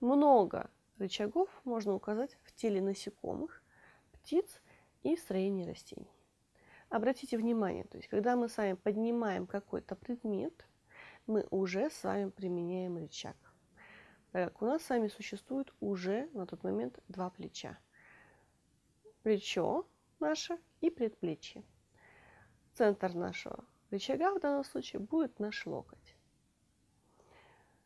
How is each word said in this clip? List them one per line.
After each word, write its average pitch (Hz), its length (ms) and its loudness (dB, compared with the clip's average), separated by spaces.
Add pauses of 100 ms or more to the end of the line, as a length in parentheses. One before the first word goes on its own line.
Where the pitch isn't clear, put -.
Много 262 680 8 (280)
рычагов 214 520 0 (140)
можно 220 300 0
указать 214 500 -4
в - 80 -20
теле 202 300 2
насекомых, - 800 -4 (480)
птиц - 500 -2 (420)
и 302 120 2
в 339 40 -2
строении 190 460 0
растений. - 460 -12 (800)
Обратите 240 480 2
внимание, 220 480 2
то - 120 -16
есть, - 100 -14
когда 233 280 2
мы 240 120 2
с 233 100 -8
вами 202 160 2
поднимаем 214 760 0
какой-то 196 480 -6
предмет, 240 720 -4 (580)
мы 214 240 0
уже 190 400 0
с - 140 -8
вами 190 260 0
применяем 180 720 -4
рычаг, - 360 -10 (960)
так 180 220 -2
как - 80 -18
у 214 40 0
нас 302 180 0
с - 60 -8
вами 233 180 2
существует 254 720 -8
уже 202 540 -2
на 190 120 -6
тот - 180 -10
момент 214 440 -2
два 185 240 -6
плеча. - 480 -12 (1400)
Плечо 208 640 2 (320)
наше 311 400 -2 (220)
и 339 100 4
предплечье. 220 720 -4 (1080)
Центр 196 420 4
нашего - 500 -6 (240)
рычага 269 420 0
в 392 80 -2
данном 285 240 0
случае - 360 -8
будет 302 400 0
наш 208 260 -4
локоть. - 500 -10 (1700)